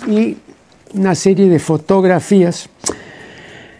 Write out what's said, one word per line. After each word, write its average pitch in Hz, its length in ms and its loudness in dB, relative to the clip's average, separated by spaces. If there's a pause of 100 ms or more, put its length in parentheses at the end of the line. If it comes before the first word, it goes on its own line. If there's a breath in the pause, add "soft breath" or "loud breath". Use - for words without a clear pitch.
y 220 280 -2 (600)
una 190 180 0
serie 190 340 2
de 165 120 4
fotografías. 180 1080 0 (1120 loud breath)